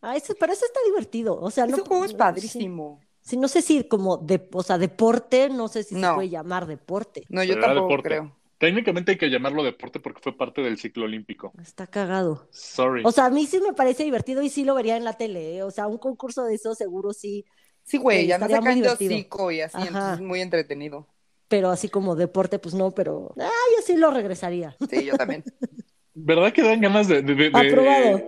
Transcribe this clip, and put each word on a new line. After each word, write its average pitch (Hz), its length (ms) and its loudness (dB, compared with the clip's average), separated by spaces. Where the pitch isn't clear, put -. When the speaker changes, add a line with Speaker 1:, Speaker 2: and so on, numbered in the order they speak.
Speaker 1:
Ah, 240 140 -8
eso, 403 220 -6
pero 330 140 0
eso 453 140 -2
está 508 180 -6
divertido, 233 560 -2
o 196 100 -6
sea, 247 160 0
no 254 120 -2
Speaker 2:
Ese 392 80 -4
juego 370 180 0
es 392 60 -6
Speaker 1:
sí. 208 80 -12
Speaker 2:
padrísimo. 180 800 -2
Speaker 1:
Sí, - 160 -6
no 269 100 2
sé 311 140 2
si 294 220 2
como 190 340 0
de-, 180 340 -2
o 180 100 -4
sea, 185 140 0
deporte, 240 760 2
no 233 180 -4
sé 214 160 -6
si 202 100 -12
se 185 60 -4
Speaker 2:
No. 175 160 2
Speaker 1:
puede 190 120 -4
llamar 170 380 -6
deporte. 170 640 -10
Speaker 2:
No, 185 120 -2
yo 185 120 2
Speaker 3:
Pero - 100 2
era 135 100 4
Speaker 2:
tampoco 185 140 2
Speaker 3:
deporte. 139 220 0
Speaker 2:
creo. 156 260 -6
Speaker 3:
Técnicamente 180 540 2
hay 190 60 0
que 151 120 0
llamarlo 139 340 -2
deporte - 360 -8
porque - 200 -14
fue - 160 -8
parte - 240 -4
del 117 180 -2
ciclo 113 280 -6
olímpico. 107 440 -12
Speaker 1:
Está - 240 -18
cagado. 185 640 -2
Speaker 3:
Sorry. 254 560 -2
Speaker 1:
O 233 60 8
sea, 262 140 4
a 247 40 2
mí 294 160 2
sí 381 200 -2
me 392 60 0
parece 262 320 0
divertido 262 380 -2
y 277 80 -2
sí 277 140 -4
lo 269 100 2
vería 226 240 0
en 233 60 -6
la 220 100 -6
tele, 175 420 -8
¿eh? 190 60 -8
O 196 80 -6
sea, 208 160 -8
un 214 100 -6
concurso 254 480 -8
de 220 120 -2
eso 226 180 -6
seguro 196 400 -6
sí. 202 320 -10
Speaker 2:
Sí, - 140 -4
güey, 226 260 4
Speaker 1:
Sí, 165 40 2
Speaker 2:
ya 180 120 2
no 202 80 -2
Speaker 1:
estaría 220 100 2
Speaker 2:
se 226 40 2
Speaker 1:
muy 233 80 0
Speaker 2:
caen 254 100 4
de 240 100 2
Speaker 1:
divertido. 214 260 0
Speaker 2:
hocico 196 360 -6
y 160 120 -4
así, 165 160 -8
Speaker 1:
Ajá. 190 80 -4
Speaker 2:
entonces 196 280 -4
es 170 60 -6
muy 185 220 -6
entretenido. 151 640 -6
Speaker 1:
Pero 190 220 2
así 180 180 -2
como 190 280 -2
deporte, 185 420 0
pues 175 160 -10
no, 190 160 0
pero, 175 480 -4
ah, - 100 -4
yo 427 80 0
sí 359 120 2
lo 320 140 6
regresaría. 175 640 -4
Speaker 2:
Sí, 139 160 0
yo 139 100 0
también. 190 280 -4
Speaker 1:
<laughs> - 400 -14
Speaker 3:
¿Verdad 165 380 4
que - 100 4
dan 226 180 4
ganas 202 280 4
de, 143 140 4
de, 139 120 0
de, 151 160 4
de, 139 180 6
Speaker 1:
Aprobado. 196 600 6